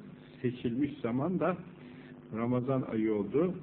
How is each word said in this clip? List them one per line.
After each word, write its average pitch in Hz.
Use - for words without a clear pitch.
seçilmiş 127
zaman 135
da 170
Ramazan 123
ayı 110
oldu. 127